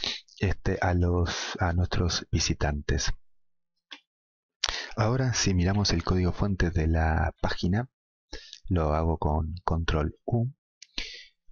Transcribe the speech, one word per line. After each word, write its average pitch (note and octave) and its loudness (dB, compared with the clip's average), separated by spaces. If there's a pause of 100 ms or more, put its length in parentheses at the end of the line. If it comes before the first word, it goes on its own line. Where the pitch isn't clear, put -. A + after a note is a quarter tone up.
(380)
este, F#2+ 0
a F2+ 2
los, F2 2
a F2 2
nuestros F2 0
visitantes. D2 0 (1800)
Ahora, A#2+ 0
si - 0
miramos F#2+ 2
el E2+ 0
código F2+ 2
fuente F#2 0
de D#2+ 0
la D#2+ 2
página, F#2+ 0 (800)
lo D#2 2
hago D#2+ 2
con D#2+ 0
control E2 -2
U, A#2+ 0 (1000)